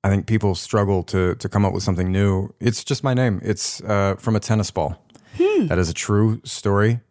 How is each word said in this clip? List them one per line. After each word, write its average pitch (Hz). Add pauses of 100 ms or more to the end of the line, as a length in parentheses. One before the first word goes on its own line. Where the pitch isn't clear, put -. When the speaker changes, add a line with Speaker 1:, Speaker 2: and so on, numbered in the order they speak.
Speaker 1:
I 98
think 98
people 104
struggle 98
to, 90
to -
come 101
up 92
with 95
something 92
new. 95 (100)
It's 117
just -
my 131
name. 123
It's, -
uh, 98
from 113
a 104
tennis 104
ball. 85 (320)
Speaker 2:
Hmm. 370
Speaker 1:
That 143
is 85
a -
true 107
story. 107 (100)